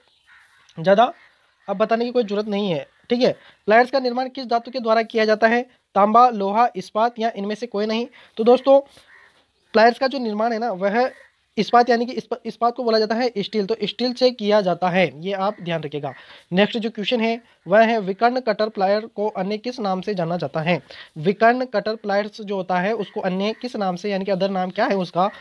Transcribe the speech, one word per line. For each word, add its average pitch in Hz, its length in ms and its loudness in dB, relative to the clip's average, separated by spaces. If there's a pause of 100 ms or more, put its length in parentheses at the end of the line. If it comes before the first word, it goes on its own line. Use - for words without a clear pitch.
(800)
ज़्यादा 196 340 4 (560)
अब 202 80 -4
बताने 220 280 0
की 247 60 -4
कोई 240 140 0
ज़रूरत 208 240 -4
नहीं 202 220 -2
है, 139 160 -4 (240)
ठीक 247 120 0
है। 208 80 4 (380)
प्लायर्स 240 220 6
का 269 100 0
निर्माण 254 300 -4
किस 262 160 -12
धातु 233 240 -2
के 262 100 -8
द्वारा 226 240 2
किया 220 200 -2
जाता 214 240 2
है? 240 140 0 (340)
तांबा, 220 340 6
लोहा, 208 460 0
इस्पात 226 420 -2
या 220 180 -2
इनमें 202 180 -6
से 233 140 -8
कोई 208 180 -4
नहीं। 226 200 -2 (320)
तो 226 60 -2
दोस्तों, 262 360 6 (920)
प्लायर्स 233 240 6
का 269 80 0
जो 262 140 -4
निर्माण 220 320 -2
है 220 60 -4
ना, 226 140 -4
वह 202 380 0 (460)
इस्पात 240 340 4
यानी 233 160 0
कि 254 60 -10
इस्प-, - 340 -8
इस्पात 233 280 -2
को 262 100 -8
बोला 220 140 2
जाता 214 160 0
है 240 240 0
स्टील, 202 280 -2
तो 220 160 -2
स्टील 240 320 -4
से 254 180 2
किया 208 280 0
जाता 180 280 0
है, 175 300 2
ये 185 160 -8
आप 196 260 -4
ध्यान 165 220 -6
रखिएगा। 147 300 -8 (400)
नेक्स्ट 202 260 2
जो 220 120 -4
क्वेश्चन 220 300 -4
है 226 200 -2 (260)
वह 196 160 6
है 226 180 2
विकर्ण 226 400 0
कटर 214 280 -2
प्लायर 208 400 -2
को 208 200 -4
अन्य 202 300 -4
किस 247 220 -10
नाम 190 200 -2
से 214 140 -6
जाना 170 220 -2
जाता 160 240 -6
है? 160 200 0 (380)
विकर्ण 220 480 2
कटर 214 300 -4
प्लायर्स 208 440 -4
जो 202 160 -6
होता 180 220 -2
है 190 160 0
उसको 208 280 -8
अन्य 196 400 -2
किस 247 140 -8
नाम 190 200 -2
से, 208 140 -8
यानी 196 140 -4
कि 196 60 -2
अदर 196 200 0
नाम 185 200 -4
क्या 214 160 -2
है 202 120 0
उसका? 180 300 -2 (120)